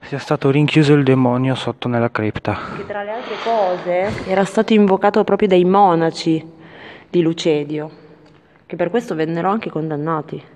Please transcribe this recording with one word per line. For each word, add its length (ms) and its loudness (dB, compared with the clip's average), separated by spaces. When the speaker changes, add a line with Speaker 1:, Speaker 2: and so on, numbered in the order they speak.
Speaker 1:
sia 180 -10
stato 320 0
rinchiuso 420 4
il 100 4
demonio 520 2
sotto 320 -8
nella 240 0
cripta. 460 -4
Speaker 2:
Che 80 -12
tra 180 -10
le 80 -10
altre 320 -10
cose 840 -2
era 180 2
stato 280 0
invocato 500 4
proprio 240 2
dai 180 4
monaci 800 2
di 120 2
Lucedio, 680 -2
che 100 -12
per 140 -2
questo 260 -4
vennero 340 -2
anche 200 -2
condannati. 760 -6